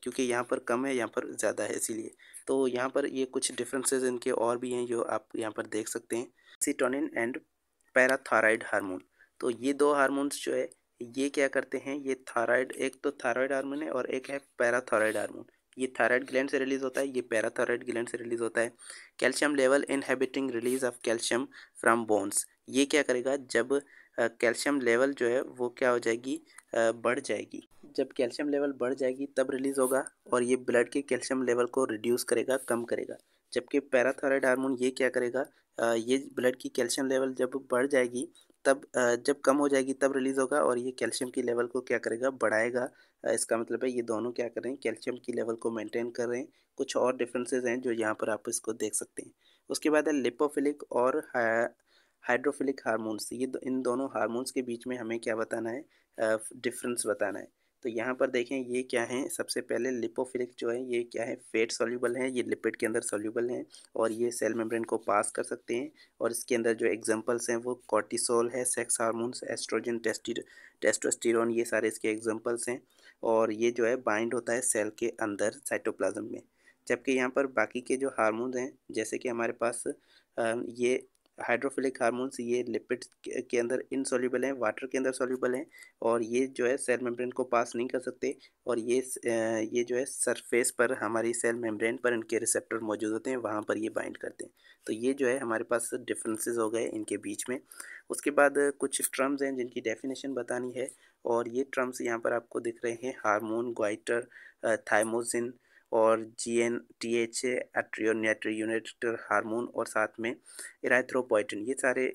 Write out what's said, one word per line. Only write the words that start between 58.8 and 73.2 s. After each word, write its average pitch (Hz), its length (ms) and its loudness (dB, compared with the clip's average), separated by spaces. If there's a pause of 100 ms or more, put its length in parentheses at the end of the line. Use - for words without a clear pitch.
क्या 127 200 0
है, 123 260 -2
सबसे - 320 -4
पहले 120 300 -2
लिपोफिलिक 123 680 -4
जो 120 120 -2
है 123 220 -4
ये 120 100 2
क्या 117 220 -4
है, 127 120 -6
फैट 110 360 0
सॉल्युबल 123 440 0
है, 131 200 -2
ये 120 60 2
लिपिड 110 340 0
के 120 100 -2
अंदर 113 140 2
सॉल्युबल 113 500 -2
हैं 123 160 -6 (300)
और 113 160 2
ये 117 180 0
सेल 113 240 0
मेम्ब्रेन 113 300 -2
को 110 140 0
पास 104 320 4
कर - 120 -4
सकते - 320 -6
हैं। 139 180 -4 (280)
और 117 100 2
इसके - 240 -4
अंदर 117 200 2
जो 117 120 0
एग्जांपल्स 113 640 0
हैं 117 60 0
वो 120 320 -6
कॉर्टिसोल 117 640 0
है, 127 140 -4
सेक्स - 360 -2
हार्मोन्स, 117 440 -2
एस्ट्रोजन, 117 540 -4
टेस्टी-, 117 420 -4 (400)
टेस्टोस्टेरोन, - 680 2
ये 113 140 0
सारे 113 240 0
इसके 110 200 -2
एग्जांपल्स 113 600 -2
हैं। 127 140 -4 (400)